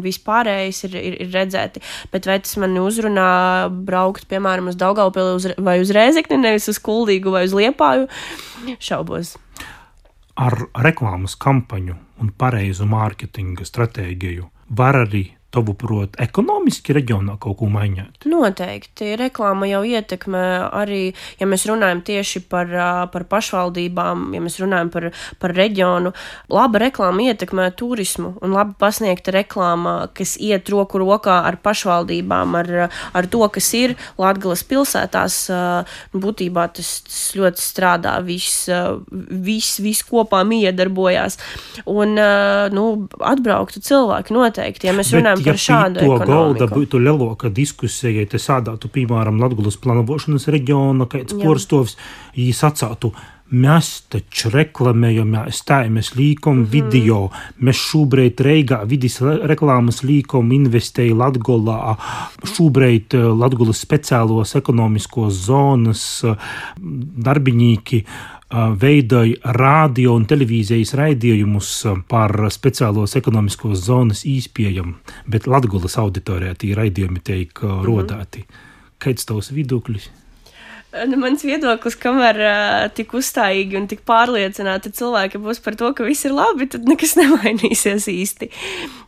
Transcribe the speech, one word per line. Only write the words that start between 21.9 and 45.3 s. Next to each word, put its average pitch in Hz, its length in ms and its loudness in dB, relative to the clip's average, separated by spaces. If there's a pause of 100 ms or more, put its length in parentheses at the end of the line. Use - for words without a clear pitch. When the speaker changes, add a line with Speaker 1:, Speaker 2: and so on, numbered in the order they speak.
Speaker 1:
tieši 196 420 -6
par, 175 240 -4
ā, 175 200 -2 (180)
par 180 180 -8
pašvaldībām, 180 1080 -4
ja 175 80 -6
mēs 170 180 -8
runājam 185 320 -2
par, 170 160 -6 (280)
par 180 180 -4
reģionu. 180 580 2 (380)
Laba 220 300 2
reklāma 214 460 0
ietekmē 190 480 -2
turismu, 190 640 -6
un 190 160 -4
labi 202 240 0
pasniegta 202 560 -2
reklāma, 175 640 -2 (180)
kas - 240 -6
iet 196 320 -2
roku 196 320 0
rokā 196 420 2
ar 180 140 -2
pašvaldībām, 180 1000 0
ar, 175 160 -2 (400)
ar 180 160 -2
to, 233 220 0
kas - 240 -2
ir 247 220 0 (200)
Latgales 190 480 0
pilsētās, 190 840 -2
ā, 180 160 -2 (480)
būtībā 185 580 -2
tas, - 320 -10
tas - 220 -10 (100)
ļoti 185 320 0
strādā, 175 560 -2
viss, 180 480 -4
ā, 180 140 0 (580)
viss, 214 400 -4
viss 214 240 -2
kopā 214 400 2
miedarbojās. 190 920 0 (440)
Un, 208 320 0
ā, 202 540 2
nu, 202 180 0 (320)
atbrauktu 202 640 0
cilvēki 226 560 2
noteikti, 220 500 0
ja 185 60 2
mēs 196 140 0
Speaker 2:
Bet, - 140 4
Speaker 1:
runājam 208 180 4